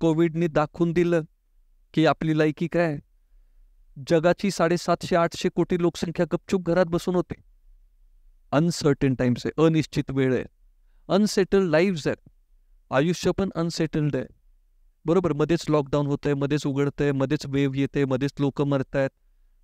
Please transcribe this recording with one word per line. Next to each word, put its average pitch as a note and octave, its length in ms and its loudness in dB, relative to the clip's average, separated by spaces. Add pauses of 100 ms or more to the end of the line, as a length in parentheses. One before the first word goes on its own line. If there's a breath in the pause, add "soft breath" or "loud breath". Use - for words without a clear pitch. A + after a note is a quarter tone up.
कोविडने E3 460 2
दाखवून D#3 460 0
दिलं E3+ 300 2 (720)
की D#3+ 120 4
आपली D#3 320 2
लायकी D#3 280 0
काय. E3 320 -2 (1080)
जगाची F3 420 2
साडेसातशे F3 640 0
आठशे E3+ 320 0
कोटी F3 320 -2
लोकसंख्या E3+ 520 -2
गपचूप F3+ 300 -2
घरात F3 240 2
बसून F3 280 -4
होते. F3 200 -2 (1200)
अनसर्टेन C#3+ 640 0
टाइम्स B2 320 0
आहे, - 200 2
अनिश्चित D#3 440 0
वेळ C3 240 0
आहे. G#2 100 -2 (640)
अनसेटल्ड G3 640 2
लाईव्हज D#3+ 380 2
आहेत, - 220 -6 (600)
आयुष्य D#3+ 480 0
पण F#3+ 160 -2
अनसेटल्ड D#3+ 640 -2
आहे. B2+ 80 -4 (800)
बरोबर, E3+ 280 2
मध्येच D3+ 380 0
लॉकडाऊन D3 360 0
होतंय, C#3+ 280 -2
मध्येच C#3+ 320 -2
उघडतंय, C#3+ 460 0
मध्येच C3+ 340 -2
वेव्ह C3+ 320 -2
येते, C#3 260 0
मध्येच C3 260 -2 (100)
लोक C#3+ 220 -2
मरतायत, C#3 480 -2 (540)